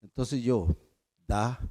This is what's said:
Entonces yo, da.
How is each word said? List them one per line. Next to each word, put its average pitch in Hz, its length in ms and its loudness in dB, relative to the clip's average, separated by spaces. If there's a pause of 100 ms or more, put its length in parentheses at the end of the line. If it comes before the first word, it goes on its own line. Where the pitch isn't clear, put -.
Entonces 123 420 -4
yo, 101 320 2 (520)
da. 110 320 0 (120)